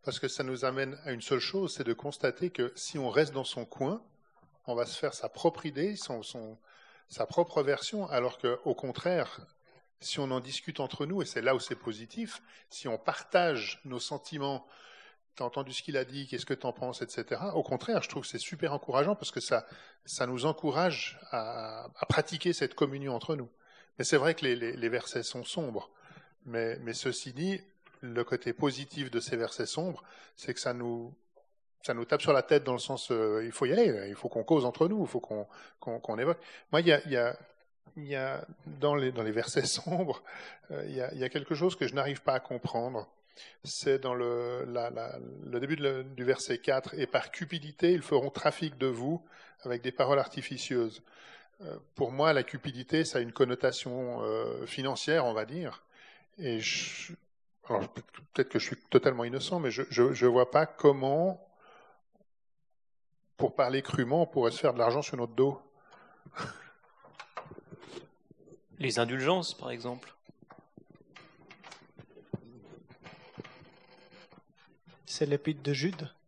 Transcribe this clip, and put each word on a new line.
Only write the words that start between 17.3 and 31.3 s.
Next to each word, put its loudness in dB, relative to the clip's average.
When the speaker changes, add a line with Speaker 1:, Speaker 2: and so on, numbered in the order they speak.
Speaker 1:
Au 2
contraire, 0
je -8
trouve -8
que -10
c'est -8
super -2
encourageant 2
parce -8
que -4
ça, 0
ça -4
nous -2
encourage 0
à, -6
à -2
pratiquer 0
cette -2
communion 0
entre -4
nous. -6
Mais -2
c'est 4
vrai 6
que -6
les, 4
les, -2
les -2
versets -2
sont -6
sombres. -6
Mais, -2
mais -6
ceci -4
dit, -2
le -2
côté -2
positif -2
de -2
ces -2
versets -2
sombres, -4
c'est -6
que -8
ça -2
nous, -6